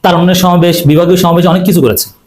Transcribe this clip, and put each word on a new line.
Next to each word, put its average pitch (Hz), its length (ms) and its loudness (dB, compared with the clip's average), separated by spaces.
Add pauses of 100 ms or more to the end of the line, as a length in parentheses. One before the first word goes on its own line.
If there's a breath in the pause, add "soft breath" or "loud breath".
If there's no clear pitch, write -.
তার 175 140 0
অন্য 175 200 0
সমাবেশ, 175 520 0
বিভাগীয় 170 300 2
সমাবেশ 175 280 0
অনেক 180 180 0
কিছু 175 180 0
করেছে 110 280 -2 (180)